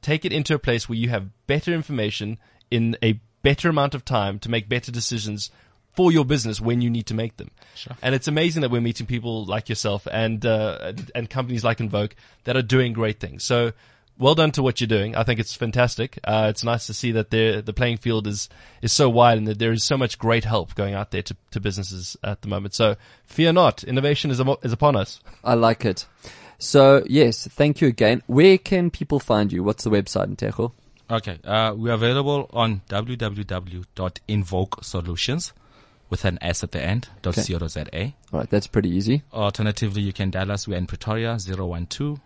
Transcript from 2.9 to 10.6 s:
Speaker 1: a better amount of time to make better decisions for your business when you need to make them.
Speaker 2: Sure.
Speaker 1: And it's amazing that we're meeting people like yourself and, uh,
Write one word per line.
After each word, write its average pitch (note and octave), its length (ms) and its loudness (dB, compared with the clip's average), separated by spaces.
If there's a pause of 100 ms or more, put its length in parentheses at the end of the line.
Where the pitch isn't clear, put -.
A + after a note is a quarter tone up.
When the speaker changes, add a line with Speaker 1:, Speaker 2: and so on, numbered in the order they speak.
Speaker 1:
a A2 160 2 (220)
better C#3+ 280 2
amount C#3+ 260 0
of C3 100 -8
time G2+ 340 -2
to A2+ 100 -10
make A2+ 200 -2
better B2 220 -4
decisions G#2+ 580 -6 (440)
for F3+ 180 6
your D#3+ 140 6
business A2+ 360 -2
when A#2+ 200 2
you A#2+ 80 0
need A#2 160 -2
to - 80 -8
make A2+ 240 -6
them. - 140 -16 (240)
Speaker 2:
Sure. - 260 -16
Speaker 1:
And B2+ 140 0
it's C3+ 120 -2
amazing D#3+ 340 0
that B2+ 100 0
we're A#2+ 100 2
meeting A#2 240 -4
people A#2 400 -4
like G#2 240 -4
yourself G#2 420 -4
and, A2 340 -2
uh, G#2+ 360 0